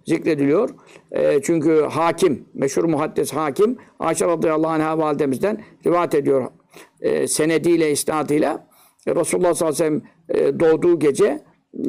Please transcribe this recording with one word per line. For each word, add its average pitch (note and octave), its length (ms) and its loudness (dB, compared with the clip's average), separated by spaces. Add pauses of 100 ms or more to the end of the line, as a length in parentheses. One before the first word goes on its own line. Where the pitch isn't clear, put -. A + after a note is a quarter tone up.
zikrediliyor. D#3+ 640 0 (420)
E, D3+ 300 0
çünkü D#3 480 2
Hakim, D#3+ 540 0 (100)
meşhur D3 300 -2
muhaddis D3+ 480 -2
Hakim, D#3+ 440 0 (220)
Ayşe E3 280 -2
radıyallahu D#3+ 440 0
anha D#3+ 280 -2
validemizden D3+ 600 -2 (280)
rivayet E3+ 280 2
ediyor. C#3 320 0 (540)
E, C#3+ 280 0
senediyle, D#3+ 640 0
isnadıyla, D3+ 760 -2 (400)
e, - 80 0
Resulullah F3 400 0
sallallahu D#3+ 300 0
aleyhi D#3 100 0
ve - 120 -6 (220)
sellem, - 200 0
e, - 120 -2
doğduğu E3 380 4
gece, F3+ 420 2 (480)